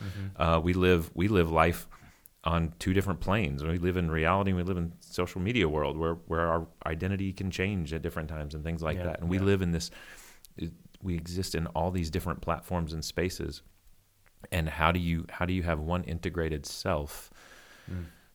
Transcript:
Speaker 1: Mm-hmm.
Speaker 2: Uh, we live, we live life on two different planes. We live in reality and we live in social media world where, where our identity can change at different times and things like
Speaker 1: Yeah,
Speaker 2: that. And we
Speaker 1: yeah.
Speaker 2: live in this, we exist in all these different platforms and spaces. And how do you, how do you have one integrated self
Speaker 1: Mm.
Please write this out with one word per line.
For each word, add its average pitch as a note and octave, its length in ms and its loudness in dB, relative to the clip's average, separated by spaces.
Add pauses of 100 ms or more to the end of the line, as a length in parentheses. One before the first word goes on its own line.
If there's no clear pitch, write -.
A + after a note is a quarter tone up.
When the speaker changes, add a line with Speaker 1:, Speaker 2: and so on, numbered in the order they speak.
Speaker 1:
Mm-hmm. G2 380 -6
Speaker 2:
Uh, E2 180 6
we F2 140 2
live, F2+ 400 6
we F2+ 140 2
live F2+ 240 6
life E2 360 4 (560)
on E2 360 2
two F#2 140 0
different F#2 280 2
planes. D#2 420 0
We E2 140 0
live F2 200 2
in E2+ 140 2
reality F#2 400 2
and F#2 60 2
we F2+ 60 0
live F#2 140 0
in E2+ 220 -2
social - 420 -4
media G2 280 4
world D2 280 0
where, E2 180 0 (120)
where E2 200 2
our E2 200 0 (180)
identity F#2+ 480 -2
can F#2+ 160 -4
change F#2 440 -2
at D#2+ 80 -4
different D#2+ 280 -4
times D2+ 260 -6
and D2+ 80 -6
things E2 200 -4
like D#2 140 0
Speaker 1:
Yeah, F2+ 80 -4
Speaker 2:
that. D#2+ 160 -4
And E2+ 80 0
we F#2 80 4
Speaker 1:
yeah. F#2+ 80 2
Speaker 2:
live G2 160 6
in F2 100 2
this, E2 180 0 (1120)
we F2+ 140 -2
exist E2+ 400 -4
in E2 120 0
all E2+ 240 -2
these F2 180 0
different D#2 320 -4
platforms E2 520 -4
and D#2+ 120 -6
spaces. D#2+ 560 -4 (880)
And E2 160 0
how D#2 240 2
do F2+ 80 2
you, E2+ 300 0
how - 160 -2
do F2+ 80 0
you F2+ 100 0
have E2 160 0
one E2+ 240 -2
integrated D#2+ 640 -2
self - 640 -4 (600)
Speaker 1:
Mm. F2+ 140 -6 (300)